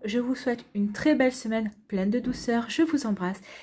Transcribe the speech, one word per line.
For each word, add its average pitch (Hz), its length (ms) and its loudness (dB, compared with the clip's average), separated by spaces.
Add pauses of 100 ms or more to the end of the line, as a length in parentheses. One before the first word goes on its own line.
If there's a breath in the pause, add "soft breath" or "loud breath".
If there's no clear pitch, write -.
je 220 160 -2
vous 247 160 0
souhaite 240 280 -4 (100)
une 202 180 0
très 302 240 4
belle 254 160 4
semaine 220 400 -4 (160)
pleine 196 220 0
de 240 100 0
douceur, 233 480 0
je - 140 0
vous 302 240 2
embrasse 196 340 -2 (220 loud breath)